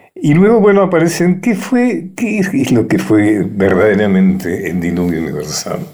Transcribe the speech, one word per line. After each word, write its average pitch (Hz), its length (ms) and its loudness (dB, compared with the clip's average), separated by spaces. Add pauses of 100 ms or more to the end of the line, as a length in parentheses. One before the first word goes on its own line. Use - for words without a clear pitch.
(140)
Y 147 200 0
luego, 208 260 4
bueno, 202 220 4
aparecen, 175 580 0
¿qué 240 140 0
fue, 196 600 -2
qué 214 220 -4
es 185 340 -2
lo 117 140 2
que 101 120 0
fue 104 460 2
verdaderamente 95 1300 0
el 87 100 -4
diluvio 85 400 -2
universal? 76 600 -8 (140)